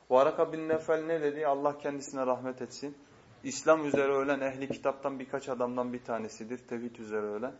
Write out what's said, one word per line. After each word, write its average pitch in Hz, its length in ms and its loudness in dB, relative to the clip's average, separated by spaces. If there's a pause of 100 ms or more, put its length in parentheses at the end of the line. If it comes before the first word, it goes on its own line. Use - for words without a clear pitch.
Varaka 147 440 6
bin 160 160 -4
Nefel 160 340 2
ne 165 180 0
dedi? 147 260 0
Allah 143 300 2
kendisine 139 480 -4
rahmet 127 360 -2
etsin. 139 360 -10 (460)
İslam 156 420 4
üzere 139 280 4
ölen 139 260 2
ehli 135 300 -4
kitaptan 135 500 -2
birkaç 131 300 -6
adamdan 123 440 -2
bir 123 100 -8
tanesidir. 113 540 -6
Tevhid 117 380 -8
üzere 107 300 -4
ölen. 110 340 -4